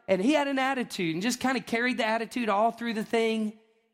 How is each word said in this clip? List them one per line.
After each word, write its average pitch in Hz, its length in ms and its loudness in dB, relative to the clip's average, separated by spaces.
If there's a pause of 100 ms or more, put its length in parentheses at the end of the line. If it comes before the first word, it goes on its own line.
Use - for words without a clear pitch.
and 185 140 2
he 262 120 4
had 285 140 2
an 269 120 -2
attitude 240 560 -2
and 180 60 -2
just 247 180 -2
kinda 254 220 0
carried 240 360 -2
the 233 80 0
attitude 226 440 -2
all 214 220 4
through 233 220 -6
the 214 100 -2
thing 220 500 0 (400)